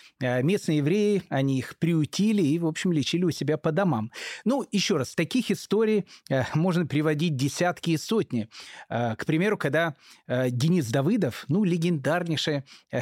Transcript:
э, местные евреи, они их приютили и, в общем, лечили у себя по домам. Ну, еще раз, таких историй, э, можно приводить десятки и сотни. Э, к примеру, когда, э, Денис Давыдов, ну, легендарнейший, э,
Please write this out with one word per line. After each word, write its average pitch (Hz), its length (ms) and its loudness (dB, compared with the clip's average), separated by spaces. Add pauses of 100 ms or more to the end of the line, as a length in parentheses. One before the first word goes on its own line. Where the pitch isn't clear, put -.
(200)
э, 127 220 0
местные 170 360 2
евреи, 196 520 2
они 135 260 0
их - 220 -6
приютили 180 640 2
и, 151 160 2
в 170 80 -2
общем, 165 260 0
лечили 165 320 0
у 170 60 2
себя 151 260 -2
по 160 160 -2
домам. 151 380 0 (340)
Ну, 247 260 0
еще 185 280 0
раз, 127 160 -4
таких 220 360 -2
историй, 214 540 0 (260)
э, 135 120 2 (120)
можно 170 300 2
приводить 151 520 0
десятки 170 540 -2
и 160 60 2
сотни. 143 520 -2 (420)
Э, 117 260 -2
к - 80 -8
примеру, 180 320 2
когда, 156 380 0 (320)
э, 127 240 0
Денис 135 400 2
Давыдов, 143 580 0
ну, 190 160 2
легендарнейший, 165 1000 0 (260)
э, 127 120 -2